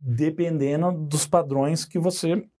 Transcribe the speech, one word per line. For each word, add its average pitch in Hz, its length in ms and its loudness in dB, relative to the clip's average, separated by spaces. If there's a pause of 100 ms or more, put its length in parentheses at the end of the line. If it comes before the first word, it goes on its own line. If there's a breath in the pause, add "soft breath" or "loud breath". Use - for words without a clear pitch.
dependendo 151 920 0
dos 151 340 -4
padrões 147 580 2
que - 140 -6
você, 170 380 0 (240)